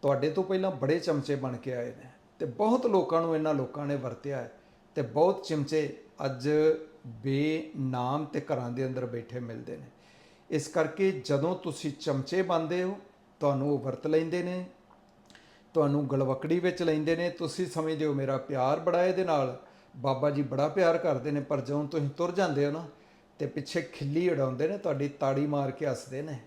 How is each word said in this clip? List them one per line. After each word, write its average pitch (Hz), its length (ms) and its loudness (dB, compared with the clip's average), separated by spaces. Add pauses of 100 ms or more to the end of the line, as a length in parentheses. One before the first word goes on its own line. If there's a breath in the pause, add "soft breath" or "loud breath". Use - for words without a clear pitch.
ਤੁਹਾਡੇ 139 280 2
ਤੋਂ 185 140 0
ਪਹਿਲਾਂ 190 260 0
ਬੜੇ 139 280 2
ਚਮਚੇ 147 360 0
ਬਣ 127 220 -4
ਕੇ 127 180 -6
ਆਏ 120 120 -4
ਨੇ - 240 -14 (280)
ਤੇ 160 80 -2
ਬਹੁਤ 220 400 2
ਲੋਕਾਂ 180 360 4
ਨੂੰ 165 140 2
ਇਹਨਾਂ 156 180 2
ਲੋਕਾਂ 139 320 -2
ਨੇ 143 100 0
ਵਰਤਿਆ 131 400 -6
ਹੈ 117 160 -8 (420 loud breath)
ਤੇ 147 80 0
ਬਹੁਤ 151 420 2
ਚਮਚੇ 151 580 -2 (220)
ਅੱਜ 131 240 -2 (580)
ਬੇਨਾਮ 135 1160 -2
ਤੇ 147 160 -4
ਘਰਾਂ 123 300 -4
ਦੇ 131 160 -2
ਅੰਦਰ 127 200 -4
ਬੈਠੇ 120 340 -8
ਮਿਲਦੇ 117 360 -10
ਨੇ। 139 100 -16 (640 loud breath)
ਇਸ 151 180 0
ਕਰਕੇ 180 420 2
ਜਦੋਂ 147 460 0
ਤੁਸੀਂ 156 360 -6
ਚਮਚੇ 143 500 -2
ਬਣਦੇ 175 400 0
ਹੋ, 190 160 -4 (420)
ਤੁਹਾਨੂੰ 143 320 2
ਉਹ 139 60 2
ਵਰਤ - 280 -4
ਲੈਂਦੇ 165 360 2
ਨੇ, 180 240 -4 (1080 loud breath)
ਤੁਹਾਨੂੰ 143 360 4
ਗਲਵਕੜੀ 135 480 2
ਵਿੱਚ 175 240 0
ਲੈਂਦੇ 160 340 2
ਨੇ। 175 140 0
ਤੁਸੀਂ 175 360 -4
ਸਮਝਦੇ 156 400 -2
ਹੋ 147 80 2
ਮੇਰਾ 135 220 0
ਪਿਆਰ 135 440 2
ਬੜਾ 175 240 4
ਇਹਦੇ 185 200 2
ਨਾਲ, 143 360 2 (360 loud breath)
ਬਾਬਾ 135 340 2
ਜੀ 143 120 0
ਬੜਾ 139 260 0
ਪਿਆਰ 165 300 4
ਕਰਦੇ 143 320 0
ਨੇ, 143 100 0
ਪਰ 139 200 -2
ਜਦੋਂ 143 240 -2
ਤੁਸੀਂ 143 260 -2
ਤੁਰ 170 200 -2
ਜਾਂਦੇ 165 360 2
ਹੋ 143 40 2
ਨਾ, 156 180 -6 (500 loud breath)
ਤੇ 143 80 -2
ਪਿੱਛੇ 147 360 -4
ਖਿੱਲੀ 156 480 0
ਉਡਾਉਂਦੇ 135 380 0
ਨੇ, 202 100 -2
ਤੁਹਾਡੀ 147 300 -2
ਤਾੜੀ 139 380 0
ਮਾਰ 143 240 0
ਕੇ 147 160 -4
ਹੱਸਦੇ 131 360 -6
ਨੇ। 151 240 -8